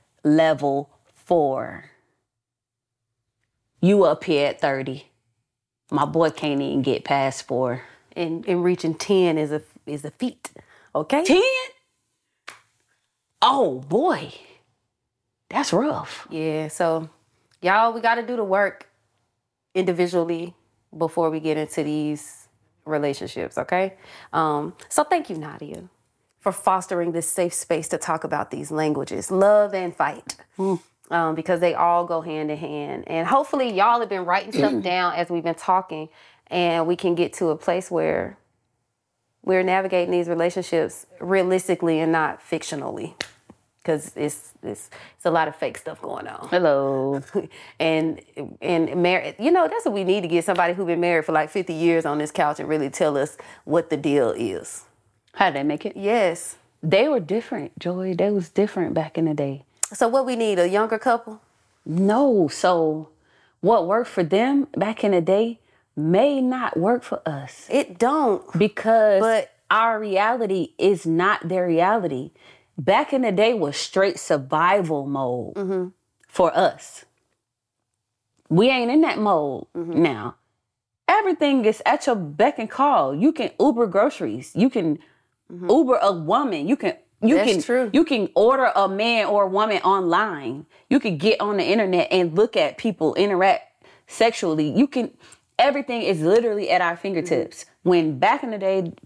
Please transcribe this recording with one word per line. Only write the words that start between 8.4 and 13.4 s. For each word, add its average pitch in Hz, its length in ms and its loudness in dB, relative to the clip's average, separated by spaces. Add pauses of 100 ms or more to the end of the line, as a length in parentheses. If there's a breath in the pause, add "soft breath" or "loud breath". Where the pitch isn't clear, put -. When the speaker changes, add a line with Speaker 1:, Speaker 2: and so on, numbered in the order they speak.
Speaker 2:
and 180 160 0
reaching 175 300 0
ten 180 420 2
is 151 160 -2
a, 151 80 -4 (240)
is 143 180 -10
a 147 80 -12
feat, - 400 -8 (440 soft breath)
okay? 156 280 0
Speaker 1:
Ten? 370 200 4 (2000)